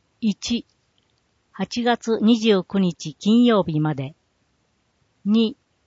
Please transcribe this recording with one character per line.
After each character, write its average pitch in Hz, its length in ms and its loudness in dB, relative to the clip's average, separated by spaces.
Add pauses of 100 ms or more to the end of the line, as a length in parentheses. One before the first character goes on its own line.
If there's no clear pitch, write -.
(200)
一、 226 460 -4 (840)
八 226 320 -6
月 226 360 -2
二 220 200 4
十 208 240 2
九 196 160 -2
日 170 340 -4
金 233 300 2
曜 220 180 4
日 160 160 -2
ま 151 160 -2
で。 135 220 -10 (1080)
二、 214 320 0 (300)